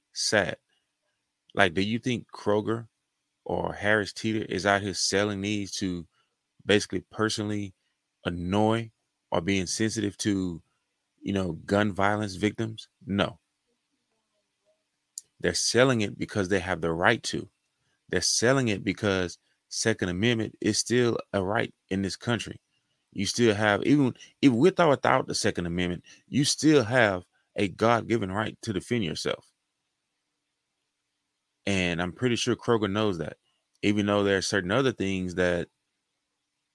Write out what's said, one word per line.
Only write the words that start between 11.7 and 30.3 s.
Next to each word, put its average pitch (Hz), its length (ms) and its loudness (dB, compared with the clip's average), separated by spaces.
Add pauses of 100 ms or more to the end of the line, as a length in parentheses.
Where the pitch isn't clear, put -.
violence 98 440 -2
victims? 110 520 -4 (180)
No. 98 340 -2 (2000)
They're 90 160 0
selling 123 460 2
it 98 160 -4
because 90 320 -4
they 95 100 2
have 87 220 -4
the 82 120 0
right 98 300 2
to. - 260 -6 (600)
They're 90 120 -2
selling 131 460 2
it 101 160 -2
because 95 540 -2 (320)
Second 107 400 -2
Amendment 110 520 -2
is 104 160 0
still 120 400 2 (160)
a 98 80 0
right 107 320 -2 (160)
in 98 120 -2
this 95 160 -4
country. - 420 -6 (520)
You 98 140 -4
still 113 300 4
have, 104 280 4
even 139 300 4 (280)
if 139 100 8
with 135 280 4
or 170 100 6
without 127 380 2
the - 80 -6
Second 92 300 -2
Amendment, 87 380 -2 (240)
you 135 160 0
still 143 400 4
have 104 400 2 (320)
a 101 140 0
God-given 107 640 0
right 107 300 -4
to 110 120 -4
defend 107 300 -2
yourself. - 440 -6 (2250)